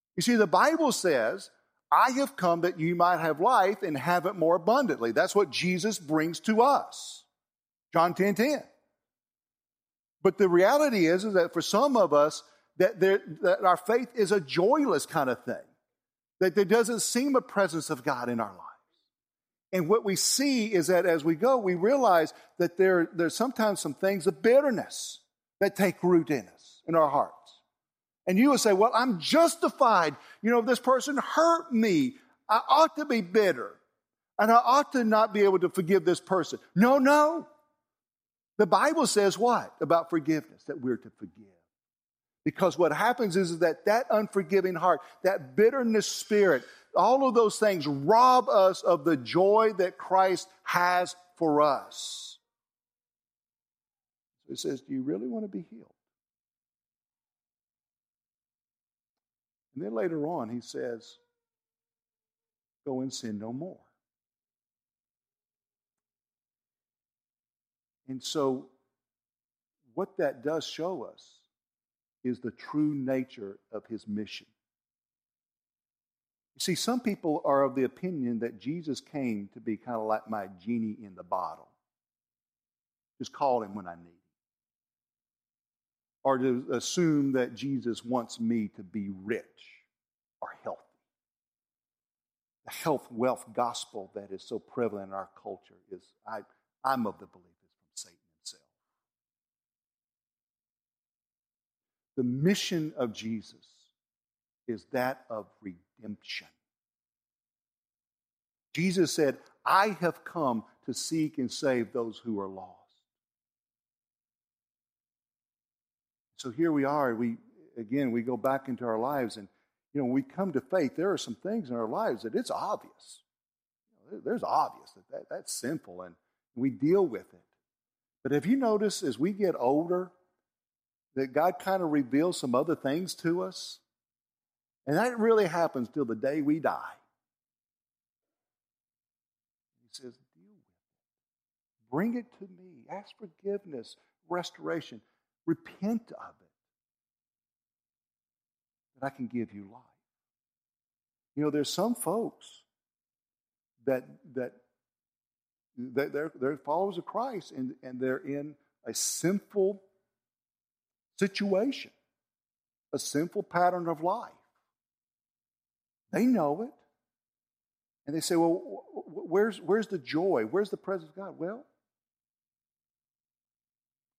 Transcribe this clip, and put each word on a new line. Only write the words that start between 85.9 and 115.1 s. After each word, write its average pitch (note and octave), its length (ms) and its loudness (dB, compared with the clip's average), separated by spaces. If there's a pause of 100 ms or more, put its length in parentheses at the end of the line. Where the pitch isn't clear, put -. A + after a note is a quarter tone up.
Or C3+ 140 2
to B2+ 340 0
assume C#3+ 640 0
that B2 220 -2
Jesus A#2+ 480 -6
wants A#2+ 360 -6
me A2+ 360 -2
to G#2+ 80 -18
be G2 260 -10 (140)
rich G#2 220 -6 (960)
or - 80 -12 (140)
healthy. - 180 -12 (1800)
The - 60 -18
health, - 400 -4
wealth A#2+ 420 -4
gospel A#2 640 -8
that G2+ 160 -14
is F#2+ 120 -14
so A2+ 160 -10
prevalent G2+ 500 -6
in G2 40 -14
our F#2+ 160 -10 (120)
culture F#2+ 360 -18 (140)
is, F#2 100 -16 (260)
I, A2 120 -12 (440)
I'm C3 220 -2
of G2 140 -8
the G2 80 -20
belief - 180 -20 (180)
it's - 400 -20
from - 60 -20
Satan F2 80 -20 (220)
himself. D2+ 240 -20 (3500)
The C3 60 -2
mission D#3 720 -2
of A#2+ 160 -4
Jesus A2 520 -12 (1040)
is A2 240 -10
that B2+ 380 -4
of G#2+ 160 -10 (160)
redemption. G2+ 840 -16 (2250)
Jesus F3 380 0
said, C3+ 240 0 (280)
"I F#3+ 240 2 (120)
have E3+ 240 -4
come B2+ 400 -4 (220)
to B2+ 60 -6
seek D#3 440 -4
and B2+ 120 -4
save B2 440 -2
those A#2 240 -6
who G#2+ 240 -8
are G2 80 -10
lost." F#2 240 -16 (3500)